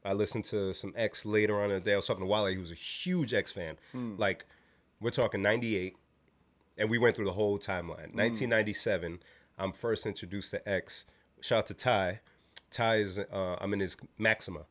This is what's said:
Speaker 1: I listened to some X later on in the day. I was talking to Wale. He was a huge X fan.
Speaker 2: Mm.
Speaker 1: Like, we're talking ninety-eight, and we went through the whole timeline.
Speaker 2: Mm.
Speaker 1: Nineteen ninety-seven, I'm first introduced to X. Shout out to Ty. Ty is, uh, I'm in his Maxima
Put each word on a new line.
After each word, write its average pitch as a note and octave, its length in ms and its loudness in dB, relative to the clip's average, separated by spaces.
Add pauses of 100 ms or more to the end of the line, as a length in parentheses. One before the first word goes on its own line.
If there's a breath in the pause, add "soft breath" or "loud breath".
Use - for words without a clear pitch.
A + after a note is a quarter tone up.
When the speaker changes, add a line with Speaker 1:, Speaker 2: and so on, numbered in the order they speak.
Speaker 1:
I G2 80 0
listened G#2 320 0
to G2 280 -2
some F#2+ 220 -6
X A2+ 300 -2
later G#2+ 360 4
on G2+ 80 2
in G2+ 60 2
the F#2+ 60 -2
day. G2+ 120 2
I G2+ 40 4
was F#2+ 100 -2
talking F#2 160 -2
to F#2 40 -2
Wale. G#2 180 4
He F#2+ 120 0
was F2 140 -8
a E2 40 -10
huge E3 580 -2
X G2+ 180 2
fan. D#2+ 260 -6 (160)
Speaker 2:
Mm. A#2 240 -6
Speaker 1:
Like, G2 280 0 (560 soft breath)
we're A#2 80 0
talking A#2 320 0
ninety-eight, G#2 560 2 (800)
and G#2+ 120 0
we A#2 80 2
went A2+ 200 6
through G#2+ 80 -2
the F#2 80 0
whole G2+ 260 2
timeline. E2 520 -6
Speaker 2:
Mm. - 40 -12
Speaker 1:
Nineteen A#2 340 2
ninety-seven, G2+ 720 0 (360 soft breath)
I'm F#2+ 160 -2
first A2+ 320 -2
introduced G2 460 -6
to G2+ 180 -6
X. - 340 -2 (380 soft breath)
Shout A2+ 180 2
out - 80 -2
to G#2 60 -8
Ty. G2+ 480 2 (480 soft breath)
Ty A2+ 280 2
is, G2+ 220 0
uh, F#2+ 400 -2
I'm G2+ 140 -2
in G2+ 80 0
his F#2 160 -2 (200)
Maxima G#2 540 0